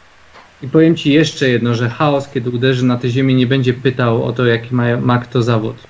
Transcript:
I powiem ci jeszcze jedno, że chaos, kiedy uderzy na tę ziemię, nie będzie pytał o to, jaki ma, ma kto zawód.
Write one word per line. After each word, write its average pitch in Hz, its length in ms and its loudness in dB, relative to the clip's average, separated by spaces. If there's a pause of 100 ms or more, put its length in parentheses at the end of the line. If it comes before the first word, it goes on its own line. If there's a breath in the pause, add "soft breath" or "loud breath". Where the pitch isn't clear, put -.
(640)
I 131 60 -8
powiem 160 280 4
ci 147 160 0
jeszcze 147 360 2
jedno, 120 260 0
że 120 160 -2
chaos, 143 440 -2
kiedy 123 160 -4
uderzy 127 340 0
na 123 120 2
tę 123 120 -4
ziemię, 131 260 0
nie 127 120 2
będzie 127 280 0
pytał 123 500 0
o 123 80 -4
to, 123 140 0
jaki 117 280 0
ma, 120 220 0
ma 127 220 0
kto 120 240 -2
zawód. 113 340 -2 (140)